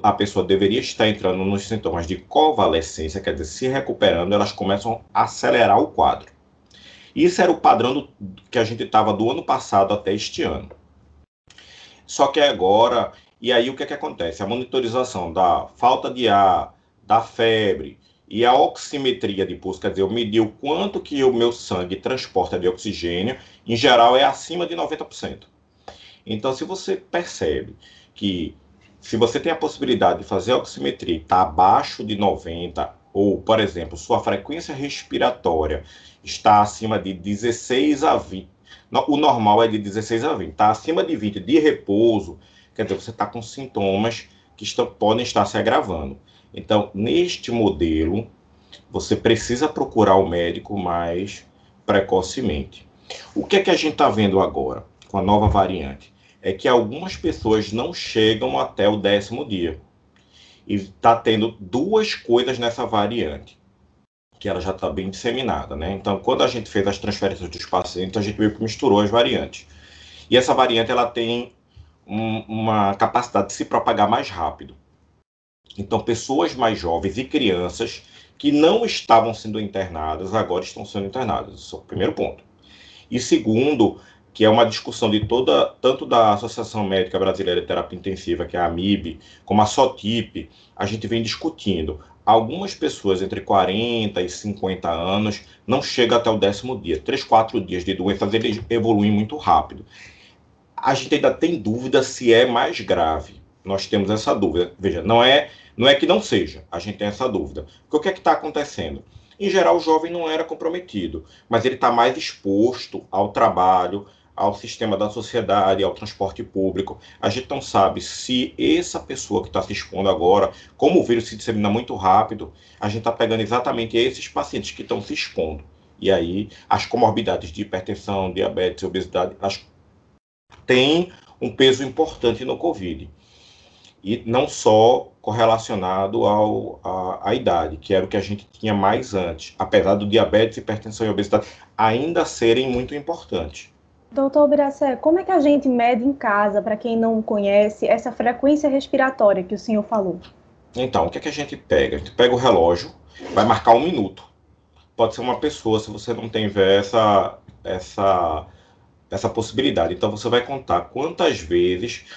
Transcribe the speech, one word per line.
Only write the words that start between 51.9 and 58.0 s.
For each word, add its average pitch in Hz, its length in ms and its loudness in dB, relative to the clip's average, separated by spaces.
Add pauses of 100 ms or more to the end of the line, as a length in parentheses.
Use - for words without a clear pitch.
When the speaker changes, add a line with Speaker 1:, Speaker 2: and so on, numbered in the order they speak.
Speaker 1:
O 151 120 -4
que 196 100 2
é 196 60 4
que 190 80 0
a 165 60 4
gente 156 200 -2
tá 143 120 4
vendo 101 320 2
agora 65 460 -2 (220)
com 98 100 -4
a 92 40 0
nova 104 260 4
variante? 90 640 -2 (280)
É 95 120 -4
que - 140 -6
algumas 127 500 2
pessoas 110 560 0
não 131 200 -4
chegam 110 680 0